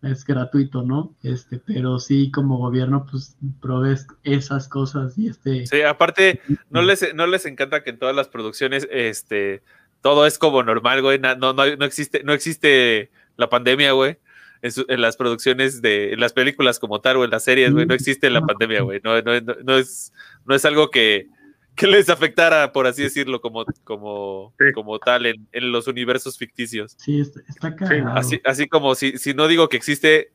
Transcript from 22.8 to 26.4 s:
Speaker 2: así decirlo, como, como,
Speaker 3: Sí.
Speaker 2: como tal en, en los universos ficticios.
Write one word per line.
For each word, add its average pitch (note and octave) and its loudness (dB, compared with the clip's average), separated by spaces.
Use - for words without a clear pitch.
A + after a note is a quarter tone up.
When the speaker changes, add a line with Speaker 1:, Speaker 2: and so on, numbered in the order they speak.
Speaker 2:
así B2+ -4
decirlo, C3+ -4
como, A2+ -8
como, G2+ -10
Speaker 3:
Sí. C#3 4
Speaker 2:
como G#2+ -8
tal B2 2
en, A2 -6
en B2 -6
los A#2+ -4
universos B2 -6
ficticios. A2+ -10